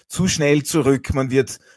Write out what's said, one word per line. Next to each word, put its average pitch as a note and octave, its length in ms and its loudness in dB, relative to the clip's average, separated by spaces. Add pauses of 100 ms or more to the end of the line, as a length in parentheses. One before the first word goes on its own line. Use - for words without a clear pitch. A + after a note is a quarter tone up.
zu F#3 200 -2
schnell D3 360 2
zurück. C3+ 500 0
Man C3+ 180 -2
wird B2+ 280 0 (180)